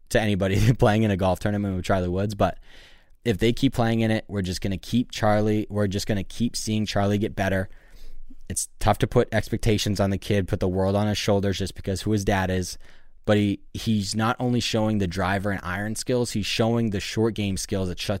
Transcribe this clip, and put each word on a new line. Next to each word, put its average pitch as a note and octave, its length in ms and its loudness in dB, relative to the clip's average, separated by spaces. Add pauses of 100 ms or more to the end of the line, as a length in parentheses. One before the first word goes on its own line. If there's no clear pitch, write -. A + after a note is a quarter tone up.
to A#2 120 4
anybody G2+ 520 4
<laughs> - 60 -2
playing A2 240 6
in G#2 80 2
a F#2+ 60 0
golf F#2 220 2
tournament G2+ 360 -2
with F2+ 100 -4
Charlie F#2 220 2
Woods, G2 260 -2
but G2 240 0 (680)
if A2 140 0
they A#2 120 4
keep C3 220 2
playing A2+ 260 2
in A2 100 2
it, A2 200 0
we're G2+ 120 -4
just F2+ 200 -4
gonna G2 160 -2
keep - 340 -2
Charlie, G#2+ 580 2
we're G#2 180 0
just G2 200 -2
gonna G2+ 160 0
keep - 320 -4
seeing G#2+ 300 -2
Charlie G2+ 320 0
get G#2 180 -2
better. F#2+ 320 0 (800)
It's - 180 -4 (120)
tough G#2 200 2
to G#2 80 2
put A#2+ 260 2
expectations G#2+ 640 0
on G2 100 4
the F#2+ 80 0
kid, G2+ 300 0
put F#2+ 120 -2
the G2 80 0
world F#2+ 280 2
on G#2+ 120 2
his G#2 100 0
shoulders G2+ 420 2
just F#2+ 140 -4
because - 280 -4
who G#2+ 100 0
his G2+ 140 2
dad F#2+ 240 2
is, F#2 280 -2 (480)
but G#2+ 120 4
he, G2+ 240 2 (120)
he's G2+ 400 0
not A2 260 0
only B2 200 0
showing A2 380 0
the G2 100 2
driver F#2+ 440 -2
and F#2+ 120 -4
iron G#2 320 -6
skills, B2 360 -2
he's G#2 140 -2
showing A#2 440 2
the G2 100 -2
short A2+ 340 0
game G2 220 -2
skills F#2+ 340 -2
at F2 100 -6
sh-, - 220 -4